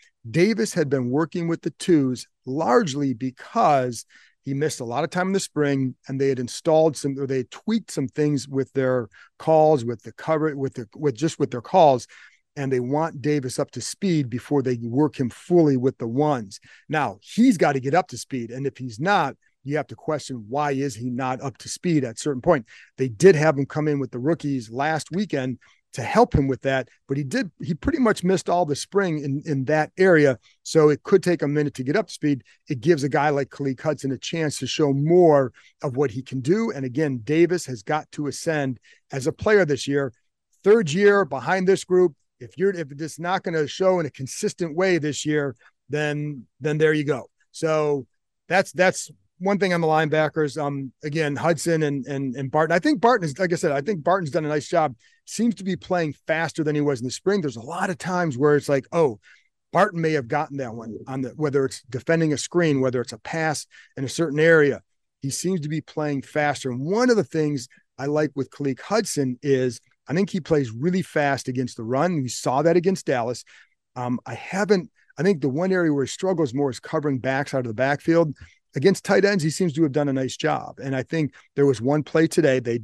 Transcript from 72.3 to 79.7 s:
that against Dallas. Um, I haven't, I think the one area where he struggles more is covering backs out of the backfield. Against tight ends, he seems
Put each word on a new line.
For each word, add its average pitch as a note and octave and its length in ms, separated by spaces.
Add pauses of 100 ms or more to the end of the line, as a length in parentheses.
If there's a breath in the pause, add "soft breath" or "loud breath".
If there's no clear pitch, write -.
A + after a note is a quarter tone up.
that E3 160
against F3+ 280
Dallas. B2 380 (520 soft breath)
Um, B2 300
I A#2 100
haven't, F#3+ 540 (280 soft breath)
I D3 60
think F3+ 180
the C#3+ 80
one F3 220
area E3+ 200
where C#3 140
he - 40
struggles E3 440
more C#3+ 160
is A#2 100
covering C#3+ 400
backs C3+ 340
out C3+ 60
of A#2+ 80
the A2+ 60
backfield. C#3+ 600 (420 soft breath)
Against F3 280
tight G3 220
ends, G3+ 180
he D#3+ 60
seems E3 240